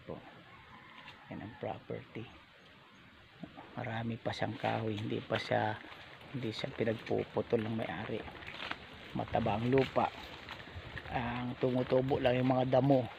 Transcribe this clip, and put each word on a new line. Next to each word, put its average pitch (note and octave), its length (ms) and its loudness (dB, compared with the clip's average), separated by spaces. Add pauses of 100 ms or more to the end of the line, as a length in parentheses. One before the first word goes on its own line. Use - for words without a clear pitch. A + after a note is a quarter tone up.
po. - 160 -10 (1120)
Yan - 160 -8
ang A2+ 160 -12
property. A2 640 -8 (1500)
Marami A#2 400 -4
pa - 160 -2
siyang A2 240 -2
kahoy, A2 400 0
hindi A2+ 240 -2
pa A#2 160 0
siya, A2 400 2 (560)
hindi A#2+ 160 -2
siya - 240 -4
pinagpuputol A2 880 2
ng A2 160 -2
may-ari. A2 400 -4 (960)
Mataba A2+ 400 2
ang A#2 160 2
lupa. B2+ 400 4 (1040)
Ang B2 480 -2
tumutubo C3 560 4
lang B2+ 240 4
yung B2+ 80 6
mga C3 160 4
damo C3 400 6 (120)